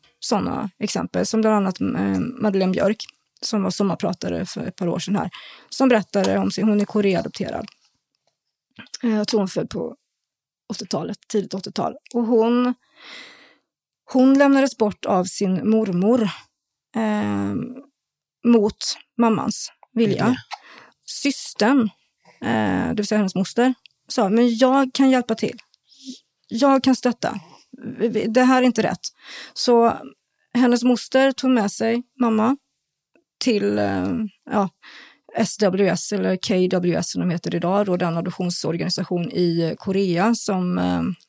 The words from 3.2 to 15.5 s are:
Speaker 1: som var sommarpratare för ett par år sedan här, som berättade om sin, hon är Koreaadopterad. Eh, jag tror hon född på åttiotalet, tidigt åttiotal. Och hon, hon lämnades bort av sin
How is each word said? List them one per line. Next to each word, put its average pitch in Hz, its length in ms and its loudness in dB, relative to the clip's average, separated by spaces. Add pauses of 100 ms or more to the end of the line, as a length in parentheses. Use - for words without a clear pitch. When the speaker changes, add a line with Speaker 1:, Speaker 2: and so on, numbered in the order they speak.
Speaker 1:
som 208 220 -2
var 185 80 -2
sommarpratare 180 720 -4
för - 200 -8
ett 180 100 -10
par 185 120 -6
år 175 120 -2
sedan 190 160 -4
här, 190 140 -2 (400)
som 269 200 2
berättade 196 480 0
om 196 140 -2
sin, 196 160 -2
hon 208 140 2
är 202 40 -2
Koreaadopterad. - 800 -2 (1400)
Eh, 226 120 0
jag 208 120 -2
tror 220 120 0
hon 196 80 0
född - 220 -4
på - 260 -8 (760)
åttiotalet, 185 480 -6 (100)
tidigt - 260 -2
åttiotal. 190 420 -6 (180)
Och 240 100 0
hon, 240 500 2 (1400)
hon 262 260 6
lämnades 277 400 4
bort 208 280 -2
av 185 200 2
sin 185 440 -2